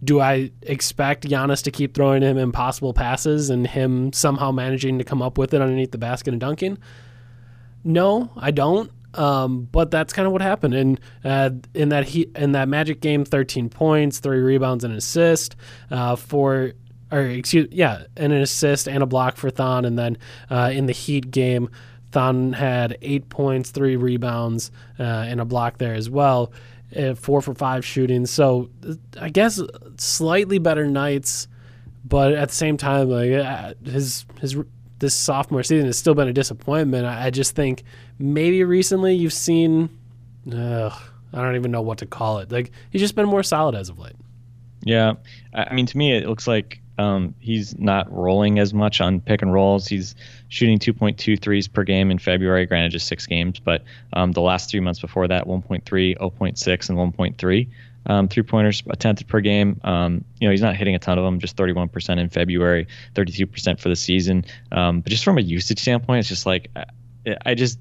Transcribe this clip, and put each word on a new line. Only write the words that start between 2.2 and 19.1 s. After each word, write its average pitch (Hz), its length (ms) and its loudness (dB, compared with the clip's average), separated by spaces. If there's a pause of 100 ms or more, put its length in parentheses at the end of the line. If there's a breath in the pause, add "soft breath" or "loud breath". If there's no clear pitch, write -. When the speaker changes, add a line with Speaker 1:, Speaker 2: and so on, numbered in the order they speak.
Speaker 1:
him 135 160 4
impossible 127 540 -2
passes 139 580 0
and 123 180 2
him 131 440 0
somehow 139 380 0
managing 131 480 -2
to 127 60 -4
come 131 180 -2
up 127 160 -4
with 131 160 0
it 139 80 4
underneath 131 300 0
the 120 60 -10
basket 120 360 -4
and 117 60 -4
dunking? 156 360 -4 (1080 loud breath)
No, 196 520 2
I 139 140 -4
don't. 156 400 0 (240)
Um, 131 560 0
but 160 220 2
that's 156 200 -2
kinda 190 180 0
what 190 120 0
happened. 190 320 0
And, 135 260 2 (240 loud breath)
uh, 135 260 2 (220)
in 147 180 0
that 143 180 0
he-, 160 260 -2
in 143 160 0
that 135 160 2
Magic 147 340 -2
game, 147 240 0
thirteen 131 440 -2
points, 151 500 2
three 135 220 0
rebounds, 131 420 2
and 120 80 -4
an 107 80 -6
assist, 165 560 2 (380 loud breath)
uh, 123 240 0
for, 135 560 0 (400)
or 143 80 0
excuse, 123 500 0
yeah, 131 320 0 (140)
and 147 160 0
an 139 100 2
assist 139 460 0
and 139 160 0
a - 20 -2
block 127 300 0